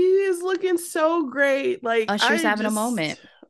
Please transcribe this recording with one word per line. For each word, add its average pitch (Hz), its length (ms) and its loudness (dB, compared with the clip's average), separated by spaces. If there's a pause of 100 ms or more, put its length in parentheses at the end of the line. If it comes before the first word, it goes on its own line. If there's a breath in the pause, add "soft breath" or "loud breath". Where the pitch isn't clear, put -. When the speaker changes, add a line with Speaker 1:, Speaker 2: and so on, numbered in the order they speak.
Speaker 1:
is 370 400 2
looking 370 340 -2
so 330 520 0
great. 269 560 0
Like, 226 260 0
Speaker 2:
Usher's 240 320 2
Speaker 1:
I 233 60 2
Speaker 2:
having 214 180 0
a 214 40 0
Speaker 1:
just, 214 40 -2
Speaker 2:
moment. 214 460 -2 (300 loud breath)